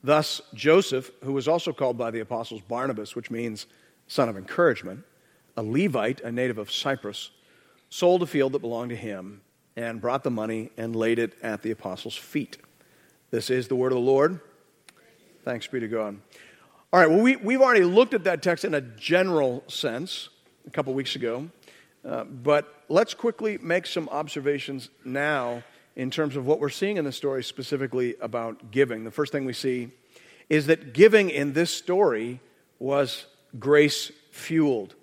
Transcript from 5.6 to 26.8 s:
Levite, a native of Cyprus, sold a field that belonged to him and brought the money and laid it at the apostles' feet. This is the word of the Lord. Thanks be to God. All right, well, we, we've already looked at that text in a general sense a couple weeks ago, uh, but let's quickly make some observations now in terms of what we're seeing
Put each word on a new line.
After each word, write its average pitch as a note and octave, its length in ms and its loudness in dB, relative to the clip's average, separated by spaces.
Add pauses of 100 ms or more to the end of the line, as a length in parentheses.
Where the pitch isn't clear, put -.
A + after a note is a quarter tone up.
Levite, B2+ 580 -2
a A#2 120 -8
native B2 260 -4
of G#2 140 -10
Cyprus, A#2+ 580 -6 (600)
sold F3 340 2
a - 20 -4
field C3+ 260 0
that C#3 60 -4
belonged A#2 320 -6
to A#2+ 60 -8
him G2 440 -12 (360)
and A#2 240 -8
brought B2 240 -4
the C3 80 -2
money A2 440 -6
and A2+ 200 -6
laid A2+ 240 2
it A2+ 140 -2 (100)
at G#2+ 180 -6
the A2 80 -4
apostles' F#2+ 460 -8
feet. - 420 -8 (720)
This A#2 200 -4
is B2+ 180 0
the C3 80 0
word B2+ 160 0
of B2+ 40 0
the A#2+ 40 0
Lord. C#3 400 4 (1040)
Thanks A#2+ 240 -8
be C3 100 -6
to A2+ 100 -6
God. G#2+ 300 -6 (720)
All F3+ 60 8
right, E3 100 10
well, F3 120 6
we, B3+ 160 4
we've B3 260 2
already A#3 220 6
looked A3 300 6
at F3+ 100 -2
that E3+ 180 0
text F3 220 0
in D#3+ 100 -2
a C#3+ 60 2
general C#3 880 0
sense C#3 600 -6 (380)
a D#3+ 40 -18
couple C3+ 220 -4
weeks C3+ 220 -4
ago, A#2+ 340 -6 (560)
uh, B2+ 200 -6
but C#3+ 480 0 (160)
let's F#3+ 260 2
quickly A3 440 -2
make F3 260 -2
some D#3+ 260 -6
observations C#3 800 -6 (140)
now B2+ 560 -2 (360)
in C3 120 -6
terms C#3+ 280 -2
of B2+ 100 -4
what D3+ 140 2
we're C#3+ 80 0
seeing G3 300 -2